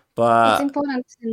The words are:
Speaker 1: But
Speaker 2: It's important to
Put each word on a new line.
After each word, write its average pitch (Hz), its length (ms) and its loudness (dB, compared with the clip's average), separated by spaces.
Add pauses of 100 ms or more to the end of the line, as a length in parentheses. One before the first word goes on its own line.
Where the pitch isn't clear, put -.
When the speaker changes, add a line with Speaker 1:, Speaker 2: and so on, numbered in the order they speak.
(160)
Speaker 1:
But 117 280 2
Speaker 2:
It's 110 160 2
important 277 480 -6 (140)
to 226 120 -8